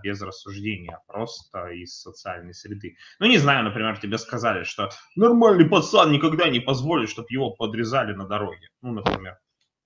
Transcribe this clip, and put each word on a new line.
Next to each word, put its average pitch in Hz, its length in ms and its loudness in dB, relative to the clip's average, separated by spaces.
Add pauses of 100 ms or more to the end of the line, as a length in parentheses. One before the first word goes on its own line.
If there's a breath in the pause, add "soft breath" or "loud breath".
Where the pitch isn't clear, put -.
без 98 180 -6
рассуждения, 98 760 -10
а - 140 -20
просто 101 580 -12
из 87 320 -14
социальной 90 520 -14
среды. 101 440 -14 (220 loud breath)
Ну, 202 80 2
не 247 100 6
знаю, 139 260 4
например, 110 340 -2
тебе 107 200 -6
сказали, 104 480 -4
что 101 240 -6 (260 loud breath)
«Нормальный 220 540 8
пацан 180 420 4
никогда 156 380 2
не 123 100 2
позволит, 135 500 0
чтоб - 220 -12
его 127 200 -2
подрезали 113 600 -2
на 98 140 -10
дороге». 104 400 -6 (140)
Ну, 123 100 -10
например. 95 460 -4 (480)